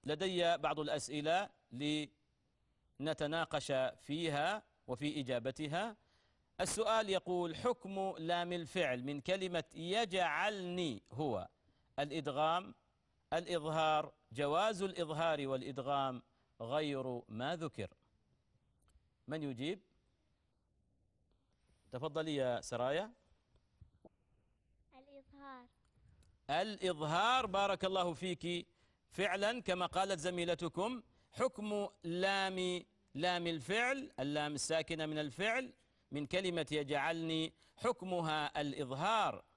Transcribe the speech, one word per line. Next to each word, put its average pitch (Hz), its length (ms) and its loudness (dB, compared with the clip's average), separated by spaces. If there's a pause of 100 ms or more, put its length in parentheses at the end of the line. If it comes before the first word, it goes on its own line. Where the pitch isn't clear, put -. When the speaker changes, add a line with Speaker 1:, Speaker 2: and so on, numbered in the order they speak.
Speaker 1:
لدي 170 540 2
بعض 151 220 0
الأسئلة 151 720 0 (1500)
لنتناقش 151 720 0 (300)
فيها 160 640 0 (240)
وفي 143 320 -2
إجابتها. 143 760 -2 (640)
السؤال 214 480 2
يقول: 175 460 0
حكم 190 640 -2
لام 175 360 0
الفعل 147 500 0
من 143 180 -4
كلمة 180 420 0 (100)
يجعلني 180 1400 0
هو 113 360 -2 (520)
الإدغام، 151 760 0 (580)
الإظهار، 156 800 2 (180)
جواز 170 500 2
الإظهار 160 680 0
والإدغام، 135 760 0 (380)
غير 131 680 -2
ما 123 280 -4
ذكر؟ 143 380 -6 (1300)
من 156 160 -4
يجيب؟ 143 380 -4 (2000)
تفضلي 151 440 -2
يا 127 260 2
سرايا. 147 520 -2 (1800)
Speaker 2:
الإظهار. 277 720 -16 (840)
Speaker 1:
الإظهار، 185 960 2
بارك 196 400 2
الله 185 280 2
فيك. 175 540 -4 (440)
فعلًا 202 500 0
كما 180 240 0
قالت 190 340 2
زميلتكم، 175 840 0 (280)
حكم 208 560 0 (160)
لام، 185 840 0 (280)
لام 170 340 2
الفعل، 220 720 0
اللام 147 360 0
الساكنة 160 500 0
من 156 120 -2
الفعل 220 560 -2 (380)
من 147 140 -4
كلمة 175 460 0
يجعلني، 160 840 0 (240)
حكمها 160 840 0
الإظهار. 147 840 0 (140)